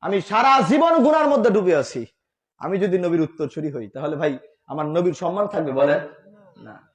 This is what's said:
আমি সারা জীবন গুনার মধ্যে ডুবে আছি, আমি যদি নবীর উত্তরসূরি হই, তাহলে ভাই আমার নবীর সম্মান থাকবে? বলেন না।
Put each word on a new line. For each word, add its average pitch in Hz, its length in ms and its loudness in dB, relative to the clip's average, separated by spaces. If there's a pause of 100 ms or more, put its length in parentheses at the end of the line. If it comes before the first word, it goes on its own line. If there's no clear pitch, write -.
আমি 190 200 -2
সারা 247 480 2
জীবন 311 360 4
গুনার 302 240 4
মধ্যে 240 220 2
ডুবে 185 260 2
আছি, 127 300 -4 (520)
আমি 180 200 -6
যদি 185 200 0
নবীর 170 220 0
উত্তরসূরি 156 520 -6
হই, 113 160 -12
তাহলে 147 280 -8
ভাই 143 220 -4 (280)
আমার 147 200 -8
নবীর 170 280 -2
সম্মান 185 320 -4
থাকবে? 160 260 -6
বলেন 139 260 2 (580)
না। - 380 -20